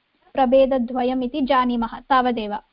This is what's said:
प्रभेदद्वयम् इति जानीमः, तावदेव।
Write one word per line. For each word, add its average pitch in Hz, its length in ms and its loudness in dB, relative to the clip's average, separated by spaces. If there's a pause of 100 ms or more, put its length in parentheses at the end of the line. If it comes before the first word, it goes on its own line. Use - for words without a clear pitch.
(340)
प्रभेदद्वयम् 262 880 0
इति 254 180 -4
जानीमः, 247 460 0
तावदेव। 233 720 -2 (140)